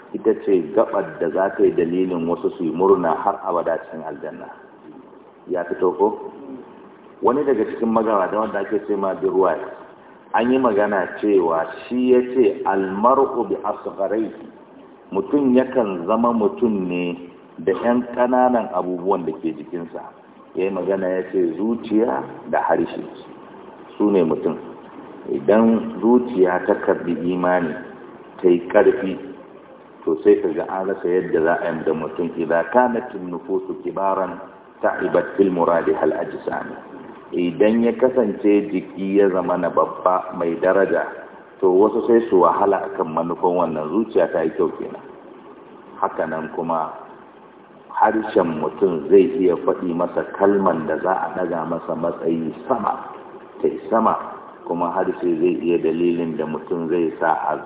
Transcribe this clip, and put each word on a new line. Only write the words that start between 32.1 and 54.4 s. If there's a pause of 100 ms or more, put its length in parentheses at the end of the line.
"Idza
kanatin
nufusu
kibaran (400)
ta'ibat
fil
muradi
hal
ajsam." (600)
Idan
ya
kasance
jiki
ya
zama
na
babba
mai
daraja, (540)
to
wasu
sai
su
wahala
akan
manufan
wannan.
Zuciya
ta
yi
kyau
kenan. (1000)
Haka
nan
kuma (1000)
harshen
mutum
zai
iya
faɗi
masa (100)
kalman
da
za
a
ɗaga
masa
matsayi (160)
sama, (640)
ta
yi (120)
sama, (500)